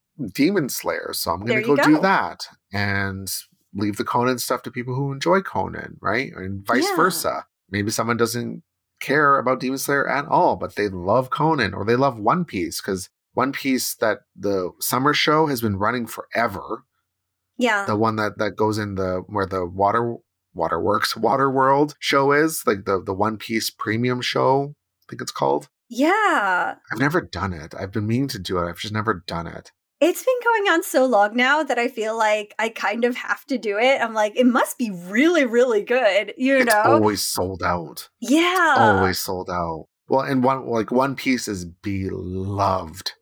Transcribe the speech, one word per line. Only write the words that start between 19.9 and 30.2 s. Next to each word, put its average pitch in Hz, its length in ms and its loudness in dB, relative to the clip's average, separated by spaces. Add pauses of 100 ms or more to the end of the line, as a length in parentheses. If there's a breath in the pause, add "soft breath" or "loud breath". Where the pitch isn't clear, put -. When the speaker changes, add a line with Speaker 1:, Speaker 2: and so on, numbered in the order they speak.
Speaker 1:
waterworks, 90 600 0
<laughs> 113 140 -2
Waterworld 135 680 4
show 139 340 2
is, 156 340 0
like, 104 180 0
the, 95 180 0
the 98 120 -6
One 107 220 0
Piece 110 340 -4
premium 123 500 -2
show, 135 560 0
I - 340 -20
think 123 120 -12
it's 123 100 -10
called. 143 360 -2 (200)
Speaker 2:
Yeah. 254 880 0 (160)
Speaker 1:
I've - 80 -8
never 151 200 2
done 92 320 -6
it. 80 260 -14
I've 95 140 -8
been 107 140 -2
meaning 127 220 0
to 135 100 -10
do 92 200 -4
it. 85 100 -2
I've 85 100 -10
just 107 160 -8
never 104 320 -2
done 85 220 -6
it. - 240 -16 (280)
Speaker 2:
It's 349 240 2